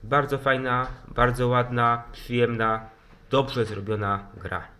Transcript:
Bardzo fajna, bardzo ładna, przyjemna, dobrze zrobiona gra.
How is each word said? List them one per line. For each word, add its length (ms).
Bardzo 340
fajna, 500
bardzo 400
ładna, 640
przyjemna, 800
dobrze 360
zrobiona 640
gra. 240